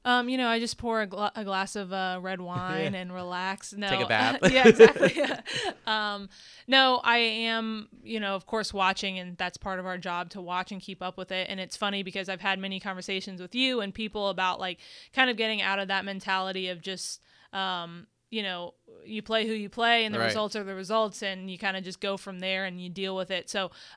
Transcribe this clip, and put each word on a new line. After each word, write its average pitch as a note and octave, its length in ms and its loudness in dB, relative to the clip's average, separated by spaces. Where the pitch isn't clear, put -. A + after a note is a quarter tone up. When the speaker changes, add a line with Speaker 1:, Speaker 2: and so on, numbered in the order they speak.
Speaker 1:
Um, B3 240 2
you C4 80 -2
know, B3+ 100 0
I A3+ 120 2
just A#3 180 -4
pour A3+ 240 -2
a G#3 60 -2
gla-, G3 280 -4
a A3 80 -6
glass F#3+ 320 -4
of, F#3+ 160 -8
uh, F#3 300 -2
red F#3 200 -6
Speaker 2:
<laughs> - 0 -
Speaker 1:
wine F#3 540 -2
and F3+ 180 -8
relax. F#3 600 -6
No. G3+ 160 -4
Speaker 2:
Take D3+ 120 2
a A#2 40 -2
bath. A2+ 380 2
Speaker 1:
<laughs> F#3+ 80 8
Yeah, B3+ 160 10
exactly. - 600 10
<laughs> C4+ 40 -2
Um, G#3 440 -2
no, C4 360 6
I A#3 140 6
am, A3+ 720 0
you A3 160 -6
know, G3 160 -2
of F#3 100 -6
course, G#3+ 280 -2
watching, F#3+ 460 0
and F3+ 180 -10
that's F3+ 200 -4
part F#3+ 220 -6
of F3+ 60 -6
our F#3 120 -4
job F3 340 -4
to G3+ 100 -12
watch F3+ 300 -4
and F#3+ 100 -10
keep - 200 -12
up F3+ 160 -8
with F#3 140 -8
it. F#3 180 -2
And F#3+ 100 -6
it's F3+ 180 -10
funny G3+ 260 -2
because F#3 260 -6
I've F#3 120 -6
had F#3+ 180 0
many F#3+ 200 -6
conversations F#3 600 -6
with F3+ 140 -10
you B3+ 260 2
and G3 120 -4
people G#3 360 -2
about, F#3 300 0
like, F#3 200 -6
kind C4 160 4
of A3+ 80 0
getting A3 240 0
out G3 180 0
of G3 80 -4
that G3 180 0
mentality F#3+ 640 -2
of F3 120 -8
just, F#3 400 -8
um, F3 540 -6
you A3 140 -6
know, F3+ 300 -8
you G#3+ 160 -8
play A3 260 0
who A3 60 -2
you G#3 160 -6
play A#3 360 4
and G#3+ 100 -4
the A3 40 0
Speaker 2:
Right. A3+ 60 4
Speaker 1:
results G#3+ 320 0
are G#3 60 -4
the F#3+ 120 -8
results, G#3 480 0
and F#3+ 280 -6
you F3+ 60 -10
kinda F#3+ 240 -4
just F3+ 200 -10
go G3 160 -2
from F#3 220 -12
there F#3+ 260 -2
and F3+ 160 -8
you F3+ 80 -10
deal F#3+ 260 -4
with F#3+ 160 -4
it. F3+ 180 -4
So, F#3+ 220 -4